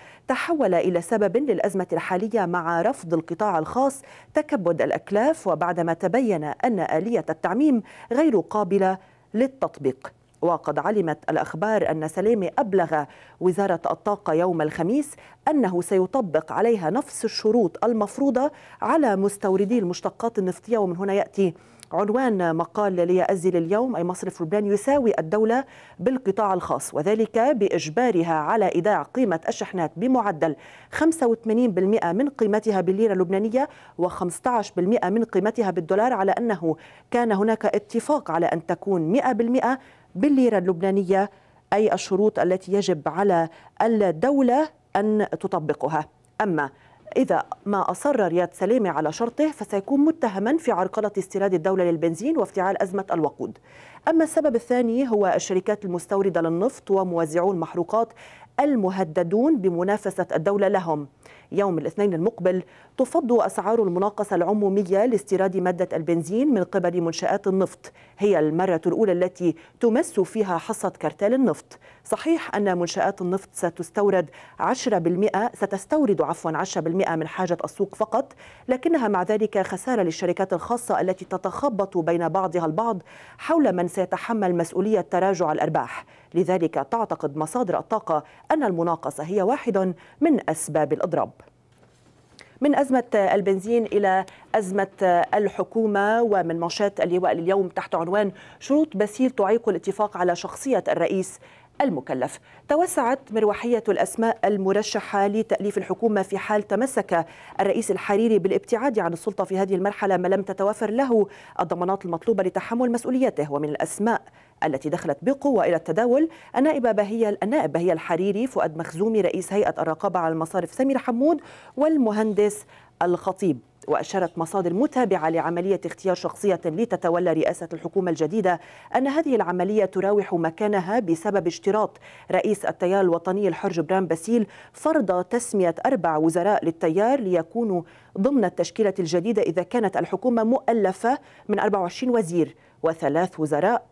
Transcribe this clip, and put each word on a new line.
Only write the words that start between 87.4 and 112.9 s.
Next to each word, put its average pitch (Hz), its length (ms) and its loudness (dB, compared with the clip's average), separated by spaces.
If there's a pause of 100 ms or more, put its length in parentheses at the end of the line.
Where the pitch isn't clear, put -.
الطاقة 156 440 -2 (280)
أن 311 120 0
المناقصة 165 600 -2
هي 190 180 -2
واحد 190 520 0 (280)
من 294 280 2
أسباب 156 440 -2
الإضراب. 151 360 -2 (1300)
من 285 140 4
أزمة 262 280 2 (100)
البنزين 202 720 2
إلى 190 400 2 (300)
أزمة 190 680 2 (100)
الحكومة، 208 880 0
ومن 180 380 0
منشات 202 420 -2
اللواء 180 320 2
لليوم 185 340 0
تحت - 280 -6
عنوان: 185 360 0 (280)
شروط 302 380 0
باسيل 214 320 0
تعيق 226 400 0
الاتفاق 202 480 -2
على 175 180 2
شخصية 196 520 -2
الرئيس 170 520 -2 (420)
المكلف. 139 580 -4 (300)
توسعت 285 500 0 (120)
مروحية 220 580 0
الأسماء 226 560 0
المرشحة 202 800 0
لتأليف 208 500 -2
الحكومة 202 440 0
في 190 160 -4
حال 208 300 -2
تمسك 196 580 0 (340)
الرئيس 196 320 0
الحريري 208 480 2
بالابتعاد 214 600 0
عن 170 140 0
السلطة 196 300 -4
في 185 140 -4
هذه 190 180 0
المرحلة، 196 420 0
ما 180 100 0
لم 190 140 2
تتوفر 202 500 -2
له 233 360 2 (320)
الضمانات 180 460 -2
المطلوبة 190 380 0
لتحمل 233 480 -2